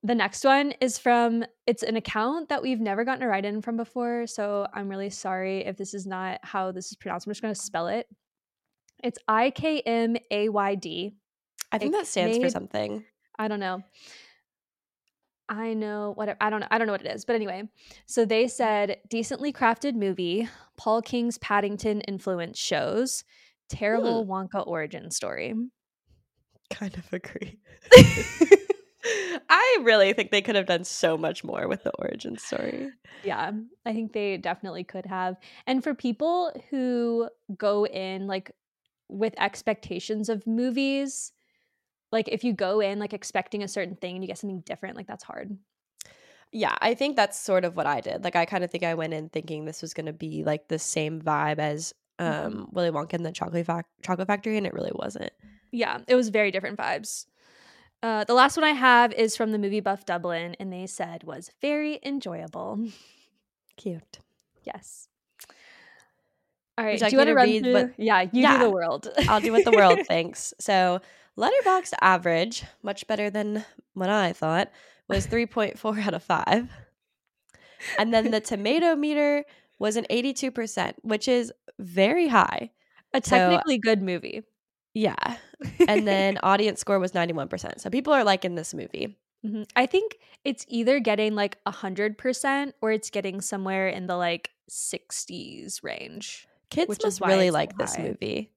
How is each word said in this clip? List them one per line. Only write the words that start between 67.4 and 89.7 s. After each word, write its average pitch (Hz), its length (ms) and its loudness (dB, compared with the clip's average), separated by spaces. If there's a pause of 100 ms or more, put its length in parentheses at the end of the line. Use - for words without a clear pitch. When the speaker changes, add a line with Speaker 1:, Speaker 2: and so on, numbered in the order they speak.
Speaker 2:
read 220 140 2
Speaker 1:
through? 247 100 4
Speaker 2:
what 247 240 4
Speaker 1:
Yeah, 208 240 4
you 185 120 0
Speaker 2:
Yeah. 269 240 8
Speaker 1:
do - 80 6
the 220 60 6
world. 170 380 -2 (100)
<laughs> - 80 4
Speaker 2:
I'll 214 140 6
do 226 100 0
what 202 140 6
the 233 60 6
world 202 360 10
thinks. 165 520 -2
So, 185 420 4 (360)
Letterboxd 370 640 2
average, 180 600 4 (200)
much 202 240 -8
better 208 220 0
than 208 360 -4 (280)
what 185 160 -2
I 202 240 2
thought, 165 380 0 (360)
was 196 180 0
three 233 200 0
point 220 320 -2
four 214 220 -2
out 202 140 0
of 175 100 -6
five. 220 460 2 (1300)
And 220 160 2
then 226 180 4
the 220 100 2
Speaker 1:
<laughs> - 0 -
Speaker 2:
tomato 262 540 2
meter 294 480 2 (340)
was 214 200 0
an 233 120 -2
eighty-two 254 420 0
percent, 214 500 -4
which 214 260 -2
is 247 240 2 (280)
very 202 480 4
high. 226 440 4 (420)
Speaker 1:
A 269 100 4
Speaker 2:
So - 140 4
Speaker 1:
technically 180 400 6
good 220 240 4
movie. 185 420 -4 (500)
Speaker 2:
Yeah. 214 260 2
Speaker 1:
<laughs> - 160 -2 (540)
Speaker 2:
And 214 180 4
then 196 360 4
audience 196 360 4
score 196 200 2
was 185 140 -2
ninety-one 170 360 0
percent. - 320 -8
So 196 80 -6
people 269 240 2
are 262 100 6
liking 190 320 2
this 160 180 -8
movie. 170 440 -8 (280)
Speaker 1:
Mm-hmm. 214 180 -6 (120)